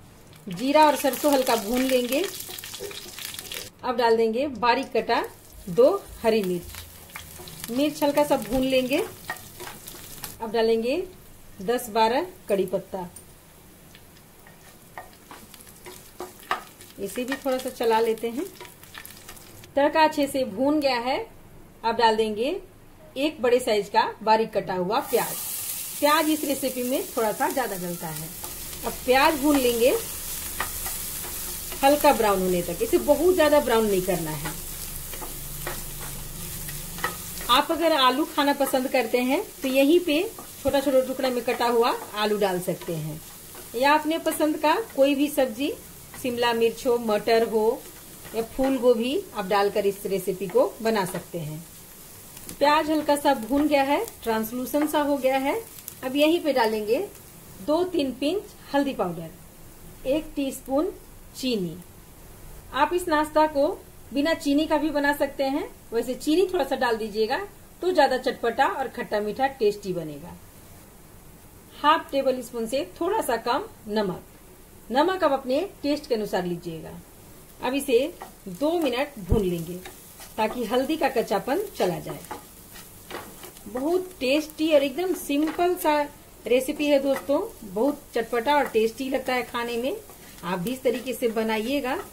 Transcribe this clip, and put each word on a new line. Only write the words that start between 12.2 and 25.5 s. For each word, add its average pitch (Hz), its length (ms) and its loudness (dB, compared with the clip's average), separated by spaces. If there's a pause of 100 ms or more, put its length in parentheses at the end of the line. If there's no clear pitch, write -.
कड़ी 190 180 2
पत्ता। 185 420 -6 (4000)
इसे 196 240 -6
भी 262 120 -4
थोड़ा 262 220 -2
सा 254 120 -6
चला 226 300 2
लेते 226 300 0
हैं। 294 160 -6 (1300)
तड़का 302 260 4
अच्छे 302 240 2
से 277 200 -2
भून 262 340 0
गया 262 160 0
है, 254 220 -2 (680)
अब 226 120 0
डाल 226 200 4
देंगे 220 320 0 (680)
एक 294 260 -2
बड़े 247 180 6
size 214 280 0
का - 140 4 (200)
बारीक 220 300 4
कटा 190 220 0
हुआ 185 260 0
प्याज। 208 340 0 (640)